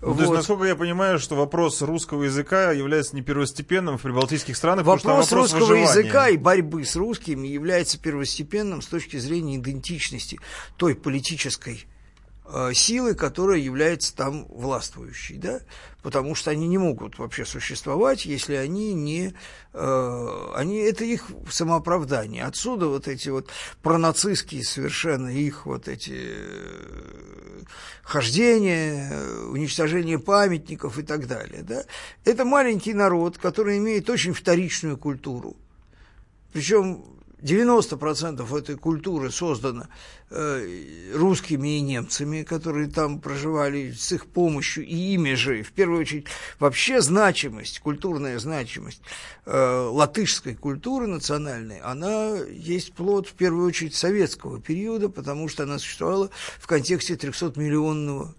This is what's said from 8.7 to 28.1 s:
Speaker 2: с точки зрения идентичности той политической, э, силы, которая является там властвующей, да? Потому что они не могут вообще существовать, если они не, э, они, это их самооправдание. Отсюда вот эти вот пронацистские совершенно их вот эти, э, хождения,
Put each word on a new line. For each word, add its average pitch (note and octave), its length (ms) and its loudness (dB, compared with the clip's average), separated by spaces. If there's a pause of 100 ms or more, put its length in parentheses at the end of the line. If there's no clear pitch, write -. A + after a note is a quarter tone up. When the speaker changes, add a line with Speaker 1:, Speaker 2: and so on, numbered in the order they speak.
Speaker 2:
с - 60 -12
точки D#3 300 -6
зрения C#3+ 400 -2
идентичности C3+ 840 -6 (380)
той E3+ 180 4
политической, C3+ 920 -4 (640)
э, C3 240 -2
силы, A#3 400 2
которая F3+ 460 2
является C#3+ 560 0
там C#3 320 -4
властвующей, A#2+ 920 -8
да? B3 220 -6 (420)
Потому C#3 320 -2
что - 160 -4
они D3+ 200 0
не F#3 80 4
могут C#3+ 420 0
вообще A#2+ 240 -8
существовать, C3+ 840 -2
если C#3+ 300 -4
они F#3+ 380 -2
не, E3 400 -4 (400)
э, A#2+ 840 -2
они, F3+ 220 -2
это G#3+ 260 2
их A#3 220 -2 (260)
самооправдание. C#3+ 920 0
Отсюда F#3 420 -2
вот C#3 220 -2
эти C3+ 180 -6
вот C3+ 220 -4 (340)
пронацистские E3 800 2
совершенно C#3 640 -2
их C#3+ 380 -4
вот C2 240 -8
эти, C2 260 -10
э, G1+ 1400 -14 (440)
хождения, D#3 1080 2